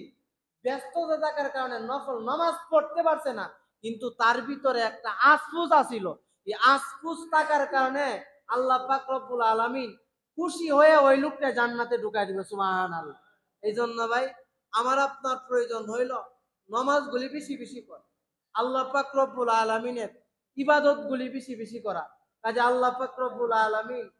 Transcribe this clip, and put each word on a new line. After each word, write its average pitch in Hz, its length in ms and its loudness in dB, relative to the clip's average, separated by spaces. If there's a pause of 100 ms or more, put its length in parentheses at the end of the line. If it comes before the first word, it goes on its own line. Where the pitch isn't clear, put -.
(640)
ব্যস্ততা 311 560 -2
থাকার 302 340 -2
কারণে 247 220 -4 (120)
নফল 262 280 -6 (120)
নামাজ 320 260 0 (140)
পড়তে 311 340 2
পারছে 311 300 0
না, 196 120 -8 (380)
কিন্তু 226 220 -8 (140)
তার 233 220 4
ভিতরে 262 400 -2
একটা 226 280 -4 (220)
আফসোস 311 400 0
আছিল, 247 340 4 (420)
এই 208 80 -6 (180)
আফসোস 302 460 -4 (120)
থাকার 302 400 4
কারণে 269 340 0 (440)
আল্লাহ 254 380 2
পাক 269 220 0
রব্বুল 247 340 -4
আলামিন 226 460 0 (480)
খুশি 339 320 -4
হয়ে 302 280 8
ওই 269 200 8
লোকটা 285 340 -2
জান্নাতে 240 460 -2
ঢুকাই 208 300 -2
দিবে।" 190 160 -6
সুবহানাল্লাহ। 185 760 -4 (460)
এই 208 100 -2
জন্য 233 240 -2 (100)
ভাই 240 180 0 (480)
আমার 247 260 2
আপনার 269 460 -2
প্রয়োজন 240 440 -2
হইল 247 220 -2 (580)
নামাজগুলি 254 600 0
বেশি 285 280 -10
বেশি 240 240 -14
করা, - 240 -20 (500)
আল্লাহ 254 360 0
পাক 277 240 0
রব্বুল 262 360 0 (100)
আলামিনের 226 500 -2 (460)
ইবাদতগুলি 285 720 2
বেশি 262 260 -10
বেশি 220 240 -12
করা। 180 240 -4 (400)
কাজে 226 180 0
আল্লাহ 247 360 4
পাক 254 220 -6
রব্বুল 233 340 -2 (120)
আলামিন 220 400 -4 (140)